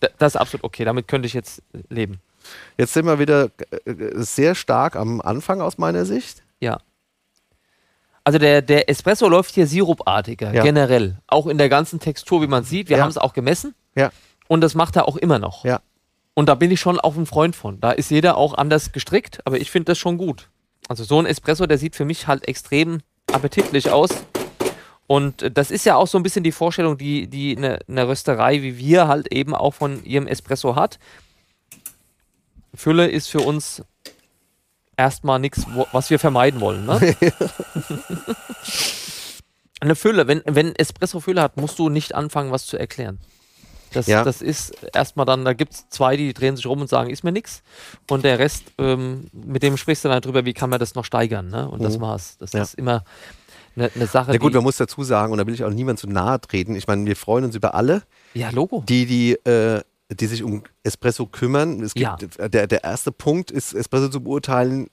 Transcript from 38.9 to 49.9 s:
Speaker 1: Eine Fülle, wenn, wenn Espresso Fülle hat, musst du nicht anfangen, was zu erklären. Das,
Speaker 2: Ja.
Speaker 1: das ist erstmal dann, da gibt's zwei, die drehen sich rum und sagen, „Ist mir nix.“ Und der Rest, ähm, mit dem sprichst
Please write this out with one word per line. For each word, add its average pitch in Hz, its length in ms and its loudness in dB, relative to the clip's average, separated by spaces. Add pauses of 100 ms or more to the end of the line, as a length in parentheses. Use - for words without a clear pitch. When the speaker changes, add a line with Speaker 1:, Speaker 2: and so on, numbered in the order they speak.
Speaker 1:
Eine 151 140 2
Fülle, 196 320 4
wenn, 147 200 2
wenn 151 280 2
Espresso - 460 -2
Fülle 180 220 0
hat, 143 160 0
musst 147 200 -6
du 165 120 2
nicht 151 240 -2
anfangen, 147 360 -4
was 131 160 -4
zu - 120 -8
erklären. 110 400 -10 (760)
Das, 127 140 -2
Speaker 2:
Ja. 107 180 4
Speaker 1:
das 131 180 -2
ist - 320 -6 (200)
erstmal 131 320 0
dann, 131 180 2
da 127 80 2
gibt's - 380 -6
zwei, 135 260 2
die 143 180 -2
drehen 135 220 -2
sich 120 100 -10
rum 139 140 -2
und 143 80 -6
sagen, 120 220 -4
„Ist - 140 -8
mir 170 80 -2
nix.“ - 300 -10 (480)
Und 135 140 0
der 127 140 4
Rest, 143 260 0 (140)
ähm, 131 540 -2
mit 131 300 -6
dem 139 140 2
sprichst 151 280 -2